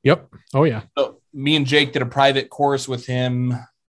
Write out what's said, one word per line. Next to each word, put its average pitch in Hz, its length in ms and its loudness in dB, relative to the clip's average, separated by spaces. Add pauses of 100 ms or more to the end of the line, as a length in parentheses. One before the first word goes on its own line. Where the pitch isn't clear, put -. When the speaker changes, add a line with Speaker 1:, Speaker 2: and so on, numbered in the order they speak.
Speaker 1:
Yep. 143 240 2 (260)
Oh, 143 120 2
yeah. 113 160 -2 (160)
Speaker 2:
So - 240 -4 (120)
me 143 220 0
and 143 100 2
Jake 139 280 2
did 131 80 -2
a 123 40 -2
private 135 440 2
course 139 380 -2
with 127 180 -8
him 123 480 -2 (460)